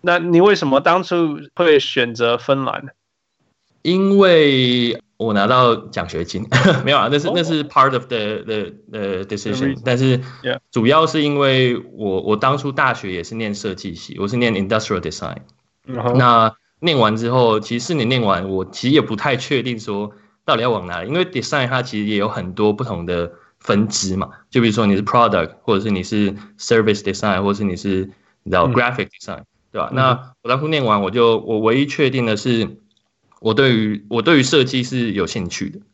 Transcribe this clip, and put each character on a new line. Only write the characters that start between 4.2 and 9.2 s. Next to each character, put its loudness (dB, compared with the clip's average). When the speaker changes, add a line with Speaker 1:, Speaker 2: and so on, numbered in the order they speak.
Speaker 2:
我 -2
拿 2
到 4
奖 -8
学 -6
金。 -8
<laughs> 4
没 2
有 4
啊， 2
那 2
是， -2
Speaker 1:
哦。 -2
Speaker 2:
那 0
是 -2
part 2
of -4
the，the，the -6